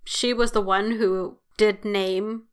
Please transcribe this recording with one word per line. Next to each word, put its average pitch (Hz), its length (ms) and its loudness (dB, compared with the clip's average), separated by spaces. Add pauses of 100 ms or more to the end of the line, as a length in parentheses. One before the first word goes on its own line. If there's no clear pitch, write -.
she - 280 -2
was 233 180 2
the 220 100 0
one 196 320 0
who 190 440 -2 (200)
did 208 280 2
name 202 680 -2